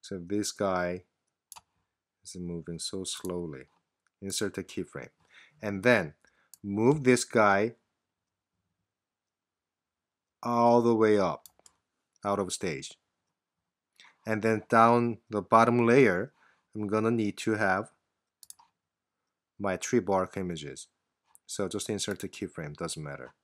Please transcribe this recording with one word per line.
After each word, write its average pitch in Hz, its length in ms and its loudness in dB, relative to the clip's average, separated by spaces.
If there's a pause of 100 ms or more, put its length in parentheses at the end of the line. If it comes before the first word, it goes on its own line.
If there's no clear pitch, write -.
So - 180 -12
this 98 320 -4
guy 92 520 -2 (1200)
is - 160 -20
moving 85 380 -10
so 95 260 -10
slowly. 85 600 -10 (580)
Insert 98 340 -6
a 98 60 -8
keyframe. 76 480 -12 (500)
And 101 220 -6
then 104 320 4 (500)
move 113 400 2
this 123 200 4
guy 107 500 4 (2750)
all 120 380 4
the 117 140 4
way 107 240 4
up, 87 300 -2 (760)
out 101 140 -2
of 90 140 -4
stage. 73 420 -8 (1300)
And 107 160 -4
then 110 260 2
down 117 500 6 (120)
the 104 120 -4
bottom 117 440 4
layer, 117 460 4 (420)
I'm 107 120 -8
gonna 107 240 0
need 110 280 -2
to - 140 -2
have 104 380 -2 (1700)
my 98 180 -4
tree - 240 0
bark 92 360 -2
images. 80 520 -10 (580)
So 98 220 -6
just 101 220 -8
insert 101 300 -6
the 95 80 -10
keyframe, 76 480 -12
doesn't 82 260 -10
matter. 69 420 -14